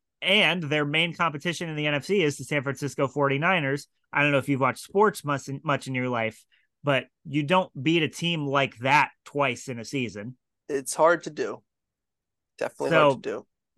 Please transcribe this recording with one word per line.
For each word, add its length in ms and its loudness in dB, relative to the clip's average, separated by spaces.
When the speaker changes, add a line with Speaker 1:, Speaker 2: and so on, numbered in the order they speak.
Speaker 1:
and 420 2
their 220 0
main 300 -2
competition 540 -2
in 80 -6
the 100 -2
N 80 0
F 100 -4
C 160 2
is 160 2
the 60 -10
San 200 -2
Francisco 440 -4
forty-niners. 800 0
I 100 0
don't 120 4
know 40 6
if 120 0
you've 100 2
watched 240 0
sports 400 2
much 240 -4
in, 160 -10
much 240 -2
in 80 -6
your 140 -2
life, 340 -4
but 220 2
you 180 -2
don't 280 2
beat 220 2
a 60 0
team 360 -4
like 340 0
that 320 2
twice 460 -4
in 100 -8
a 60 -10
season. 500 -6
Speaker 2:
It's 260 -4
hard 300 4
to 60 -8
do. 340 -8
Definitely 400 0
hard 140 8
Speaker 1:
So, 40 2
Speaker 2:
to 60 -12
do. 260 -6